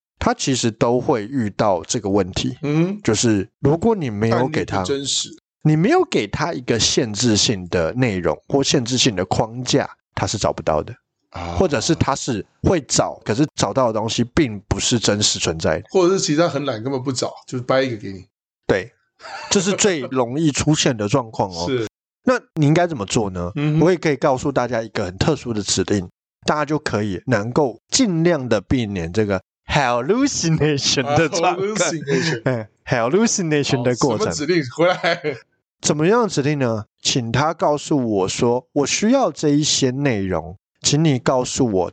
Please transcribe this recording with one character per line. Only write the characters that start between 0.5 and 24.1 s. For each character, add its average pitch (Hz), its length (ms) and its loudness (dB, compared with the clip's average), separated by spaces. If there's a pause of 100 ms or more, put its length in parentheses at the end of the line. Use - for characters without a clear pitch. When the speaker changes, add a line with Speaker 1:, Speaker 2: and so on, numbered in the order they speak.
Speaker 1:
实 120 160 0
都 123 320 -2
会 127 220 0
遇 120 260 -2
到 95 320 0
这 - 180 -6
个 98 120 -4
问 98 180 2
题。 - 320 -6
Speaker 2:
嗯。 165 420 0
Speaker 1:
就 110 120 2
是 107 340 2 (100)
如 139 160 2
果 220 200 0
你 147 160 -4
没 107 180 0
有 131 180 2
给 151 160 -2
它 - 140 -4
Speaker 2:
案 95 60 0
例 90 40 -4
不 139 60 -2
真 139 100 -4
实。 - 260 -4 (380)
Speaker 1:
你 151 80 6
没 165 140 4
有 359 160 4
给 117 220 -2
它 156 260 -4
一 147 80 -6
个 123 180 0
限 117 320 0
制 110 240 2
性 95 340 0
的 82 240 0
内 113 260 0
容 82 280 0
或 139 140 2
限 135 240 0
制 123 140 -2
性 110 160 2
的 90 100 -2
框 120 380 -2
架， 123 260 0 (240)
它 - 140 -2
是 104 100 -4
找 85 160 0
不 - 80 -10
到 78 220 0
的。 - 100 -14 (380)
Speaker 2:
啊。 87 260 -10
Speaker 1:
或 190 100 4
者 131 140 -2
是 160 140 0
它 - 200 0
是 107 300 -4 (160)
会 185 200 2
找， 101 440 -2
可 113 80 0
是 120 100 2 (120)
找 101 180 -2
到 127 140 4
的 110 60 0
东 107 140 -2
西 113 160 0
并 117 360 0 (100)
不 101 100 -2
是 117 200 0
真 104 200 2
实 101 200 0
存 - 180 -2
在 80 220 0
的。 - 100 -10
Speaker 2:
或 185 180 4
者 185 60 4
是 190 60 2
其 151 160 -2
实 147 40 2
它 170 80 2
很 143 180 -4
懒， 113 180 -6
根 131 80 -4
本 135 100 -2
不 135 100 -4
找， 120 220 -4 (140)
就 127 160 -8
掰 131 180 2
一 135 80 -2
个 117 80 -6
给 98 140 -12
你。 92 160 -16 (400)
Speaker 1:
对， 98 240 0 (580)
这 202 100 2
是 190 120 0
最 180 300 2
容 123 380 -2
易 160 120 4
出 147 240 0
现 147 200 2
的 104 120 -2
状 113 240 0
况 104 180 -2
哦。 87 160 -6
Speaker 2:
<laughs> - 20 -
是。 120 200 -2 (380)
Speaker 1:
那 247 140 2 (140)
你 151 140 4
应 143 40 6
该 175 140 4
怎 165 100 -4
么 107 80 -6
做 98 280 -2
呢？ 87 240 -6
Speaker 2:
嗯 151 240 0
哼。 160 40 4
Speaker 1:
我 165 60 6
也 185 80 2
可 156 140 0